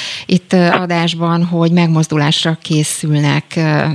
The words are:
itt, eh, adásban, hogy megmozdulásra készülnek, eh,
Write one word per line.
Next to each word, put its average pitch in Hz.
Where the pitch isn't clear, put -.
itt, -
eh, 175
adásban, 170
hogy 170
megmozdulásra 160
készülnek, 151
eh, 156